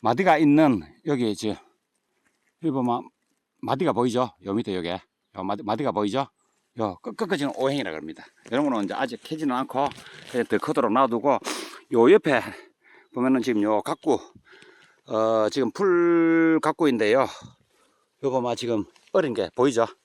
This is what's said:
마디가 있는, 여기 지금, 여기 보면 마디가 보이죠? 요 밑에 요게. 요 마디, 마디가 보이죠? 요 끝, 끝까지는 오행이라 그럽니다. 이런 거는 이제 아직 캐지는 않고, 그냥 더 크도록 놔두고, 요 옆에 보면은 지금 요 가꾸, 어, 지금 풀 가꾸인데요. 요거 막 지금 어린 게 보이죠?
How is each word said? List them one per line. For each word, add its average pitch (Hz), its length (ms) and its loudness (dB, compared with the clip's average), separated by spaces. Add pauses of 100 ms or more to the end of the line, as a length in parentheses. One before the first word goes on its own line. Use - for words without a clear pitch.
마디가 151 380 4
있는, 147 440 4 (240)
여기 120 280 -2
지금, 104 220 -6 (1040)
여기 160 100 -2
보면 127 360 -2 (540)
마디가 135 300 0
보이죠? 120 380 0 (140)
요 98 80 -6
밑에 104 220 -4
요게. 87 260 -6 (380)
요 98 40 -8
마디, 101 200 -6
마디가 110 300 -4
보이죠? 107 340 -2 (520)
요 104 240 -4
끝, 226 140 -12
끝까지는 160 400 -4
오행이라 135 340 -2
그럽니다. 78 340 -12 (260)
이런 131 140 0
거는 120 200 -2
이제 95 100 -6
아직 120 280 -6
캐지는 156 340 -4
않고, 135 320 -2 (420)
그냥 120 160 -2
더 107 120 0
크도록 127 340 0
놔두고, 123 460 2 (540)
요 120 200 8
옆에 147 300 4 (720)
보면은 127 280 0
지금 110 200 0
요 104 200 0
가꾸, 139 380 -2 (840)
어, 110 440 0
지금 127 220 0
풀 170 880 2
가꾸인데요. 127 640 2 (960)
요거 131 180 -2
막 120 140 -4
지금 113 300 -4 (280)
어린 151 220 0
게 98 220 -4
보이죠? 120 300 2 (180)